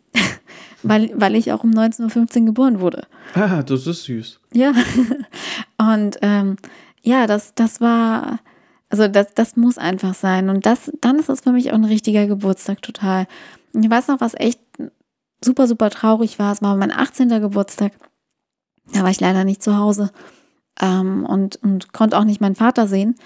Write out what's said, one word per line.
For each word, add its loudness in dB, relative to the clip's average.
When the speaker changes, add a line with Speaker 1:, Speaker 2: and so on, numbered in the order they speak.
Speaker 1:
<laughs> -6
weil, 2
weil 2
ich 0
auch -4
um 2
neunzehn 0
Uhr -4
fünfzehn 2
geboren 2
wurde. -2
Speaker 2:
Ah, 2
das -2
ist -6
süß. -10
Speaker 1:
Ja. 4
<laughs> -12
Und, 0
ähm, 0
ja, 2
das, -2
das 0
war, 0
also 2
das, 2
das -2
muss 2
einfach -4
sein. 0
Und 0
das, 0
dann 2
ist -2
das -4
für 2
mich 0
auch -2
ein 4
richtiger 2
Geburtstag -2
total. -4
Und 2
ich 2
weiß 2
noch, -2
was -2
echt -2
super, 2
super 2
traurig 0
war. 0
Es -6
war 0
mein 0
achtzehnter 0
Geburtstag. -2
Da 0
war 2
ich -2
leider 2
nicht -2
zu 2
Hause. 0
Ähm, -2
und, -2
und -2
konnte 2
auch 2
nicht 0
meinen 0
Vater 2
sehen. 0